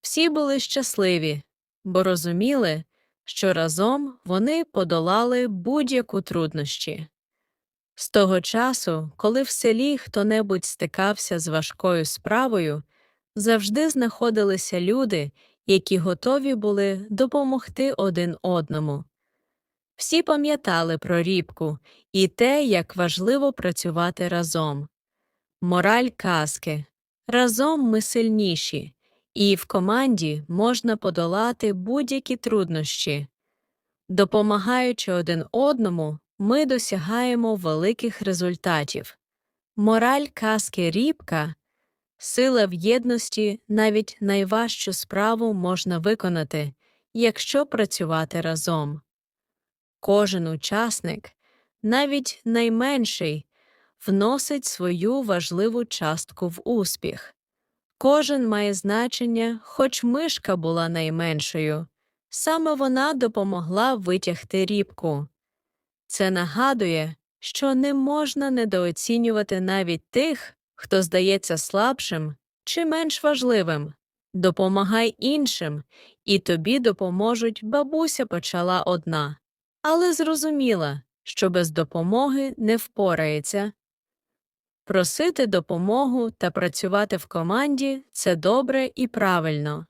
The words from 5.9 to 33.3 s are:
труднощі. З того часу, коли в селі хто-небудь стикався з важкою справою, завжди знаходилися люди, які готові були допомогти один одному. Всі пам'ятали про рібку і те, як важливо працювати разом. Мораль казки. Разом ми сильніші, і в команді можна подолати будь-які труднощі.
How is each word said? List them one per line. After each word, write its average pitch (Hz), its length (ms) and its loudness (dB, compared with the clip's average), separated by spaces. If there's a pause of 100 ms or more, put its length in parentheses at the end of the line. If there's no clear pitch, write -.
труднощі. 156 880 -4 (880)
З - 140 -10
того 190 320 6
часу, 180 760 -2
коли 233 260 2
в 254 60 -4
селі 254 480 2
хто-небудь 208 680 0
стикався 190 760 -2
з 160 80 -6
важкою 160 580 0
справою, 190 760 0 (520)
завжди 220 540 2
знаходилися 214 920 0
люди, 196 500 0 (340)
які 190 320 4
готові 254 580 0
були 202 540 0
допомогти 262 840 0
один 175 480 0
одному. 151 640 -2 (920)
Всі - 260 0
пам'ятали 285 760 0
про 170 260 0
рібку 165 540 -2 (340)
і 190 160 4
те, 269 360 2
як 202 320 0
важливо 196 580 0
працювати 175 720 -2
разом. 156 600 -2 (720)
Мораль 196 560 2
казки. 151 680 -2 (420)
Разом 247 540 2
ми 220 200 2
сильніші, 214 920 -2 (400)
і 202 220 4
в 180 100 -10
команді 190 840 0
можна 220 500 0
подолати 196 760 0
будь-які 254 640 -2
труднощі. 160 920 -2 (840)